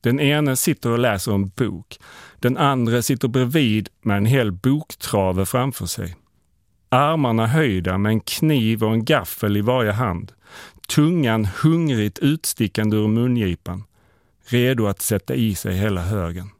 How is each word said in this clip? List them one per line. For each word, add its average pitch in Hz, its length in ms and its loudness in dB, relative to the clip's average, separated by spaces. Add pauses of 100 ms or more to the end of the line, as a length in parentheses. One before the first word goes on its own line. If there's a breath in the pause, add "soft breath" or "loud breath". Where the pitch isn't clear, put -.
Den 127 200 0
ene 143 360 2
sitter 127 340 -2
och 117 80 2
läser 110 340 0
en 98 160 0
bok. - 500 -6 (420 loud breath)
Den 123 160 0
andra 123 460 2
sitter 131 260 0
bredvid 123 600 0 (140)
med 101 140 0
en 101 100 2
hel 120 260 2
boktrave 95 960 -2
framför 131 400 -2
sig. 87 300 -8 (720)
Armarna 131 580 2
höjda 98 520 0
med 104 120 0
en 110 100 2
kniv 113 640 0
och 110 80 2
en 113 120 0
gaffel 107 520 0
i 104 40 2
varje 113 320 0
hand. 101 400 -4 (560 loud breath)
Tungan 139 600 2 (140)
hungrigt 151 560 2
utstickande 110 800 0
ur 107 120 2
mungipan. 107 760 -2 (600)
Redo 120 420 0
att 101 160 -2
sätta 107 320 -2
i 113 200 0
sig 92 220 -4
hela 98 260 -2
högen. 90 580 -4